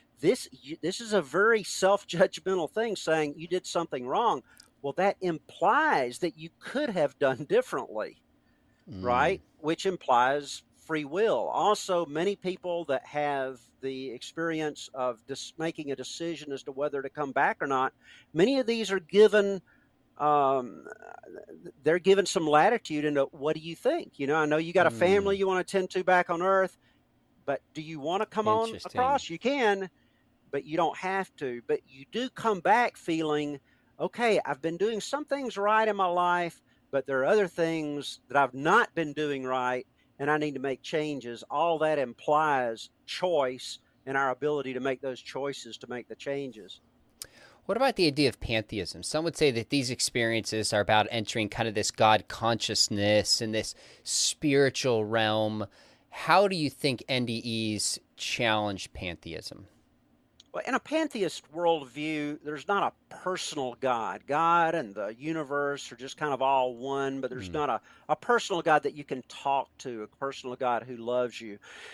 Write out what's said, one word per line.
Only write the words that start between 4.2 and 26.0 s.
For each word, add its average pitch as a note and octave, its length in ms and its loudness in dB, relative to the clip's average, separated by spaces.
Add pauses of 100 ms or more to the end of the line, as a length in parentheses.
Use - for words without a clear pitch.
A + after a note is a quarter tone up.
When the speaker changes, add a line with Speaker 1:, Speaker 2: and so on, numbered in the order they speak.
Speaker 1:
Well, C#3 140 -6
that F#3+ 260 2
implies F3+ 1000 0
that D#3+ 180 -4
you D#3+ 200 -14
could C#4 320 -4
have D#3+ 280 0
done C3+ 260 0
differently, C3 800 -2 (680)
Speaker 2:
Mm. F#2+ 140 -10
Speaker 1:
right? C3+ 380 2 (160)
Which D#3 260 -4
implies C3+ 800 2 (140)
free D#3 280 -4
will. C#3+ 440 2
Also, F3 580 0
many E3 280 -2
people F3+ 520 -6
that C3 200 -2
have C#3 540 -2 (200)
the C3+ 300 -6
experience D#3 840 -6
of B2+ 320 -4
dis-, - 300 -12
making D#3+ 360 -6
a C3 40 -4
decision D3 560 -8
as C3+ 120 -10
to C#3+ 80 -12
whether C#3 300 -2
to C3+ 60 -8
come C#3+ 220 -6
back E3+ 320 0
or D3 60 -4
not, C3 240 0 (400)
many A3+ 260 4
of A#3+ 80 0
these A3+ 240 -2
are F#3+ 80 0
given, G3 640 4 (560)
um, C3+ 720 2 (960)
they're E3+ 160 4
given F#3+ 260 6
some E3 220 0
latitude D#3 560 4
into, C#3+ 220 2
"What D#3 280 -4
do D#3 80 -8
you E3 140 -10
think? - 420 -2
You C#3 80 -2
know, C#3+ 80 2
"I D#3 120 4
know D3+ 100 2
you E3 160 -2
got F3 160 6
a - 20 4
family G3 460 4
Speaker 2:
Mm. - 20 -8
Speaker 1:
you G3 80 2
wanna F#3 160 0
tend F#3 280 -2
to F#3 120 -2